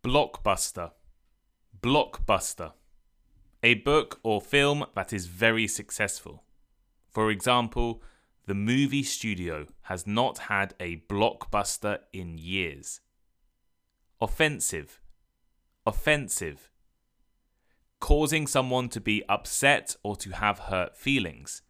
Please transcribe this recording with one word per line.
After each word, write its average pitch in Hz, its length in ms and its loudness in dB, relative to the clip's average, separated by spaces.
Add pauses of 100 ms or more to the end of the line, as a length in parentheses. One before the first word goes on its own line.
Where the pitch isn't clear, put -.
Blockbuster. 107 880 0 (880)
Blockbuster. - 920 0 (880)
A 117 140 6
book 143 480 0
or 107 180 0
film 143 440 2 (100)
that 98 180 -4
is 90 140 -4
very 110 400 2
successful. - 760 -6 (680)
For 110 180 2
example, 117 720 0 (460)
the 98 80 -2
movie 135 480 2
studio 87 640 -4 (160)
has 90 240 -8
not 113 320 0 (100)
had 98 300 0
a 85 280 -8
blockbuster 104 920 0 (120)
in 85 280 -10
years. 85 600 -6 (1200)
Offensive. 113 800 -2 (880)
Offensive. 110 840 -2 (1300)
Causing 151 480 4
someone 127 420 0
to 110 100 -6
be 107 300 0
upset - 720 2
or 104 140 -4
to 95 160 -12
have 104 260 0
hurt 92 400 -4
feelings. 87 720 -2